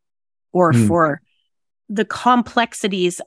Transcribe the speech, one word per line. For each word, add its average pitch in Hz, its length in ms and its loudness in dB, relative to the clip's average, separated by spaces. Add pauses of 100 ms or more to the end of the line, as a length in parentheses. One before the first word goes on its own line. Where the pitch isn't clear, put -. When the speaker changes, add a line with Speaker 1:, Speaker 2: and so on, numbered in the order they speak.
(520)
Speaker 1:
or 175 200 2
Speaker 2:
Mm. 117 140 4
Speaker 1:
for 156 360 0 (680)
the 214 140 -2
complexities 220 1200 -2